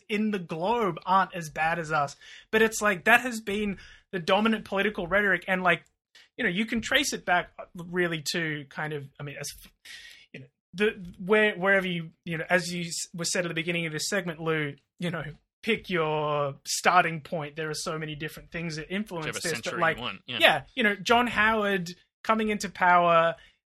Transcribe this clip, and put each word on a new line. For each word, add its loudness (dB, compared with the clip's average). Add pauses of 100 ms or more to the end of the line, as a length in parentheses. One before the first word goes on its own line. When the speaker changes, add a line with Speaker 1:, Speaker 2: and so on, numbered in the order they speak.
Speaker 1:
in 0
the -2
globe -2
aren't 4
as -8
bad -2
as -6
us. 0 (360)
But 4
it's 2
like, 2
that 8
has -4
been -4 (340)
the -4
dominant 2
political -2
rhetoric, 2
and, 0
like, 2 (540)
you -2
know, 2
you 0
can -2
trace 0
it -6
back 0 (240)
really -2
to -4
kind -8
of, -8 (120)
I -12
mean, -12
as, -10 (840)
you -16
know, -20 (280)
the, -2 (100)
where, 4
wherever 2
you, -6 (140)
you -6
know, -6
as 2
you -6
s-, -8
was -4
said 0
at -4
the -6
beginning -2
of -6
this -6
segment, -4
Lou, -2 (240)
you -4
know, -6 (400)
pick -2
your 0 (100)
starting 4
point. -8
There -6
are -4
so -6
many -8
different -12
things -6
that -10
influence -6
Speaker 2:
Whichever -4
Speaker 1:
this, -2
but, -4
Speaker 2:
century -4
Speaker 1:
like, 2
Speaker 2:
you -10
want, -6
yeah. -6
Speaker 1:
yeah, 6 (140)
you -2
know, 2
John 2
Howard 2 (320)
coming 0
into -2
power, 6 (360)